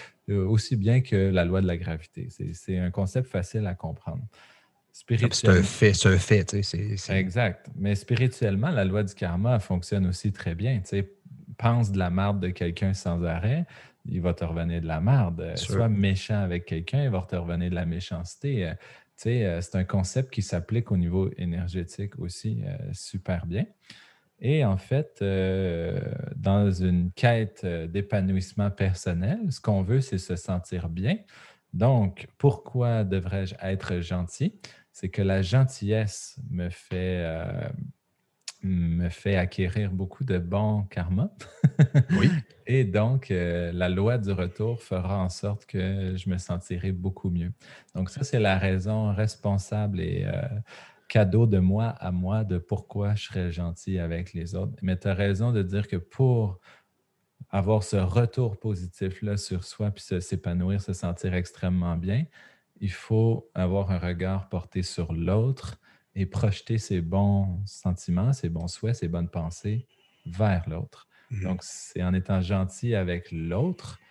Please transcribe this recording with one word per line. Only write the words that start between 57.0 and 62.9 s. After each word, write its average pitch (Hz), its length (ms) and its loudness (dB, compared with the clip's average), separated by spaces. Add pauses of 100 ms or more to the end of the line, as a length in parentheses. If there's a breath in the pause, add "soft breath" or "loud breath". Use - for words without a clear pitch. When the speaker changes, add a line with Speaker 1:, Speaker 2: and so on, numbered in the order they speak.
Speaker 1:
avoir 101 320 2
ce - 140 -2
retour 110 640 2
positif-là 98 800 -4
sur 92 280 -4
soi, 104 260 -4
puis - 120 -10
se, 92 160 -2
s'épanouir, 90 640 -2
se 95 120 -4
sentir 90 420 -4
extrêmement 90 600 -2
bien, 98 280 0 (560 soft breath)
il 98 100 -2